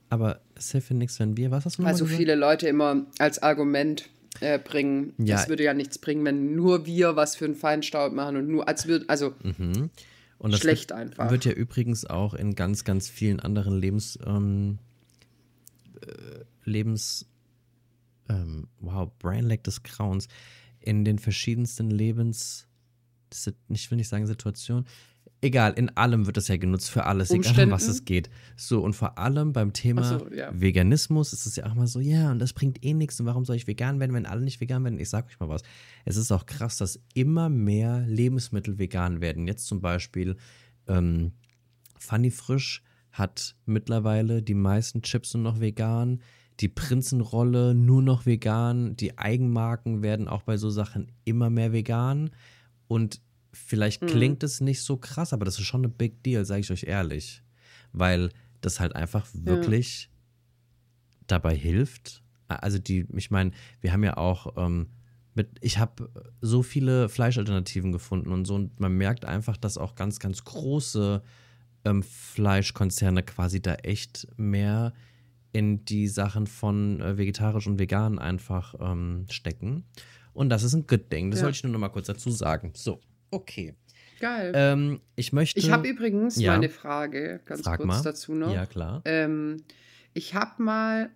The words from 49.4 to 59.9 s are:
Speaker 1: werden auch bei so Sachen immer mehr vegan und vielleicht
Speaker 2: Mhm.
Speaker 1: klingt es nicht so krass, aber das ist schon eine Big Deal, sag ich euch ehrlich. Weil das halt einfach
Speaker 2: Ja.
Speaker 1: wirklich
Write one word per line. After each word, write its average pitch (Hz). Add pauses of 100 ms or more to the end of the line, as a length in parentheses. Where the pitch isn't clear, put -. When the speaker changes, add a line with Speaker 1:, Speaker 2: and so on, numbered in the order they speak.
Speaker 1:
werden 107
auch 98
bei 110
so 107
Sachen 104 (140)
immer 117
mehr 113
vegan 123 (560)
und 113 (320)
vielleicht 107
Speaker 2:
Mhm. 175
Speaker 1:
klingt 139
es 143
nicht 135
so 139
krass, 160
aber 104
das 92
ist 98
schon 127
eine 123
Big 117
Deal, 117
sag 101
ich 98
euch 92
ehrlich. 78 (500)
Weil 90 (300)
das 92
halt -
einfach 104
Speaker 2:
Ja. 85
Speaker 1:
wirklich 110 (1200)